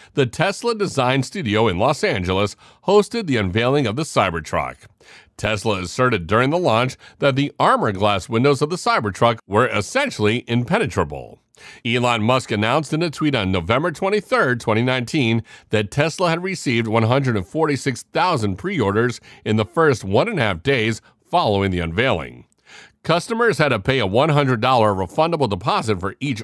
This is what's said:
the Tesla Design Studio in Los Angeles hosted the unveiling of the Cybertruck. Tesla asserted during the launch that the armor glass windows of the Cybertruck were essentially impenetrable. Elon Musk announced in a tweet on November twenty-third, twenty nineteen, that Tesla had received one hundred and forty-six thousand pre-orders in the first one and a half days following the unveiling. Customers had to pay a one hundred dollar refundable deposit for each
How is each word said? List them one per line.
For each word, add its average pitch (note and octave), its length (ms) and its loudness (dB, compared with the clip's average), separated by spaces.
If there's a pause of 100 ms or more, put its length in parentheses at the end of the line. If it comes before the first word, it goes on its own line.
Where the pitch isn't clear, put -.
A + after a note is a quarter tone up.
(140)
the C#3 120 2
Tesla G3 480 -2
Design C3+ 500 0
Studio A2+ 440 0
in F2 100 0
Los C#3 280 0
Angeles G2 500 -2 (300)
hosted G#3 420 0
the C3+ 80 0
unveiling A#2 500 0
of G#2 120 -2
the D#3+ 60 -4
Cybertruck. E2 720 -2 (580)
Tesla G#2 460 -2
asserted G#2+ 440 0
during A#2 260 2
the E3 60 0
launch B2+ 380 0 (240)
that C#3 160 2
the C#3 240 0
armor F#3+ 320 2
glass G2 380 0
windows B2+ 320 2
of D3+ 80 0
the F3+ 80 -6
Cybertruck A#2 680 0
were A2+ 220 4
essentially A2 800 0
impenetrable. G#2 920 -2 (440)
Elon A#2+ 400 2
Musk B2 280 2
announced A#2+ 420 0
in D#3+ 100 0
a F3 60 -2
tweet D3 260 -2
on F#2+ 160 0
November A2+ 400 0
twenty-third, G3 720 0
twenty A2+ 220 0
nineteen, B2 600 0 (280)
that G#2+ 200 0
Tesla D#3+ 380 0
had E3 140 -2
received B2 440 -2
one A2 160 2
hundred B2+ 320 2
and F#2+ 100 -4
forty-six D3 580 -4
thousand D3 520 0
pre-orders A#2 640 0 (240)
in G#2+ 140 0
the A2 80 2
first D3 400 2
one A#2+ 240 2
and G3+ 100 -4
a A#2+ 40 2
half F#2 200 -2
days A#2 380 0 (280)
following G2+ 420 0
the F2+ 80 -2
unveiling. E2 640 -2 (580)
Customers A3 540 0
had D3+ 120 2
to A2+ 100 0
pay C3 180 -2
a A2+ 80 0
one A2 240 2
hundred C3+ 320 2
dollar A#2 320 4
refundable D3 560 0
deposit G#2+ 500 -2
for G2 200 -6
each B2 240 -6